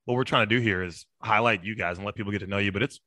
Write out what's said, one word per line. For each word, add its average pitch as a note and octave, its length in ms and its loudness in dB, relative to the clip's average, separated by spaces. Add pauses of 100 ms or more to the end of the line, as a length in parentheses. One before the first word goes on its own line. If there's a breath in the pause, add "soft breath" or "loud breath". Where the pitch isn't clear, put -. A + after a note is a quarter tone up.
what B2 120 0
we're B2+ 80 0
trying A#2 240 2
to A2+ 60 4
do B2+ 60 4
here G2 220 0
is F2 240 -10 (160)
highlight A2 400 4
you G#2 140 -8
guys F2 200 -4
and G2 80 -10
let G#2 120 -6
people G2+ 160 -4
get G2+ 80 -2
to F#2+ 60 -8
know G2 120 -2
you, G2+ 140 0
but G2+ 100 -2
it's - 240 -4